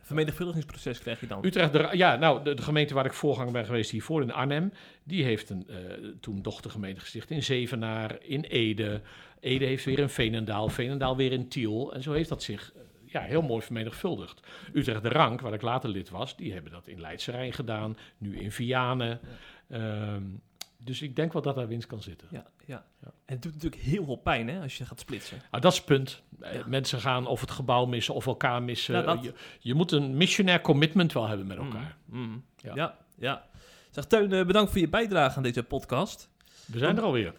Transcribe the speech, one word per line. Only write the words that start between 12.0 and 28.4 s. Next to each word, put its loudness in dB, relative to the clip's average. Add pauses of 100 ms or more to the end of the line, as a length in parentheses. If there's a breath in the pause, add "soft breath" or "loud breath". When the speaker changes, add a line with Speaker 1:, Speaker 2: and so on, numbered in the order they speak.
Speaker 2:
zo -4
heeft 0
dat -6
zich, -10
eh, -20 (260)
ja, -6
heel 0
mooi -2
vermenigvuldigd. -6 (320 loud breath)
Utrecht 0
de 0
Rank, 4
waar -6
ik -6
later -2
lid -6
was, -8
die -8
hebben -12
dat -18
in -16
Leidse -10
Rijn -6
gedaan, -6 (220 loud breath)
nu -8
in -6
Vianen. 0 (480 loud breath)
Speaker 1:
Ja. -10
Speaker 2:
Ehm, -4 (580)
dus -8
ik -8
denk 0
wel -2
dat -2
daar -4
winst -6
kan -12
zitten. -16
Speaker 1:
Ja, -14 (200)
ja. -14 (180)
Speaker 2:
Ja. -20 (180)
Speaker 1:
En -10
het -10
doet -10
natuurlijk -6
heel 0
veel -6
pijn, 0
hè, -6
als -8
je -8
gaat -14
splitsen. -12 (120)
Speaker 2:
Ah, -6
dat 10
is 4
het -8
punt. 4 (180)
Eh, -12
Speaker 1:
Ja. -6
Speaker 2:
mensen -2
gaan 2
of -2
het -6
gebouw 2
missen -2
of -2
elkaar 2